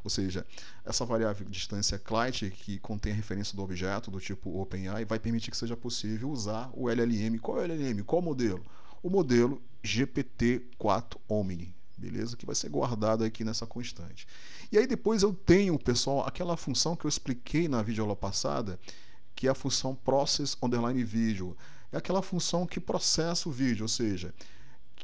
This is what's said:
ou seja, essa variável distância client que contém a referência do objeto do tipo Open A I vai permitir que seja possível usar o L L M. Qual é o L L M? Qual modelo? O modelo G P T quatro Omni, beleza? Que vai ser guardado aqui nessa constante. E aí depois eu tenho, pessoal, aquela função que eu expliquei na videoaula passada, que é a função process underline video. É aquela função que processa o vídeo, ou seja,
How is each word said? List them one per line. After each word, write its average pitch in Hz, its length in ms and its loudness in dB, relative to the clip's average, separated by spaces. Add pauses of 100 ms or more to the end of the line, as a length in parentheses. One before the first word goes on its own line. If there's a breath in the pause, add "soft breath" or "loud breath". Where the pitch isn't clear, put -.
ou 104 80 -4
seja, 92 360 -2 (380 loud breath)
essa - 200 -2
variável 110 440 0
distância 101 500 -2
client 113 520 0
que 101 280 -4
contém 104 340 -2
a - 20 0
referência 101 400 -2
do 98 80 -4
objeto 95 480 -2
do 95 100 -4
tipo 92 400 -4
Open 95 280 -4
A 104 120 -2
I 113 40 -2
vai 110 140 0
permitir 113 320 -2
que - 60 -6
seja 117 200 -4
possível 113 540 -4
usar 113 440 -4
o 127 140 -2
L 113 140 2
L 117 200 2
M. 113 160 0
Qual - 200 -2
é - 20 0
o 185 40 0
L 170 100 -2
L 151 100 -2
M? 110 180 0
Qual 180 200 2
modelo? 123 420 0 (380 loud breath)
O 180 80 -2
modelo 135 500 6 (220)
G 110 240 2
P 139 160 0
T 120 460 2 (100)
quatro 107 500 0
Omni, 92 460 0 (240)
beleza? 110 380 -4
Que - 100 -6
vai 117 80 -2
ser - 140 -2
guardado 113 560 2
aqui 110 200 0
nessa 110 220 -4
constante. - 600 -6 (440 loud breath)
E 208 80 6
aí 247 80 8
depois 220 360 2
eu 208 120 6
tenho, 180 440 6
pessoal, 123 480 2
aquela 175 300 -2
função 160 400 0
que - 80 -4
eu 151 40 0
expliquei 147 600 0
na 123 140 2
videoaula 107 340 0
passada, 101 600 -2 (560 loud breath)
que - 120 0
é 131 40 6
a 135 40 6
função - 400 -2
process 139 680 2
underline 123 420 4
video. 104 520 0 (340 loud breath)
É 143 80 0
aquela 185 240 0
função 175 440 0
que - 140 -2
processa 165 680 0
o 151 40 -2
vídeo, 123 320 2
ou 113 40 -2
seja, 92 460 0 (680 loud breath)